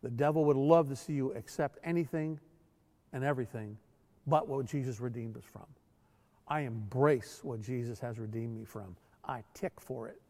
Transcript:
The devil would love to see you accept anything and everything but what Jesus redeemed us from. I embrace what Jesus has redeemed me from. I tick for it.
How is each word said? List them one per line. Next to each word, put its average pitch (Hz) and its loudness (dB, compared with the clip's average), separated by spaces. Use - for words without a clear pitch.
The 123 -4
devil 147 4
would 147 6
love 147 8
to 135 -4
see - -6
you 135 0
accept 139 -4
anything 156 0
and 127 -4
everything 113 -2
but 151 4
what 135 -2
Jesus 127 -2
redeemed 117 -6
us - -16
from. - -18
I 151 0
embrace 120 2
what 120 -6
Jesus 120 -4
has 117 -6
redeemed 113 -6
me 110 -10
from. 98 -12
I 120 -6
tick - -6
for 117 -8
it. - -16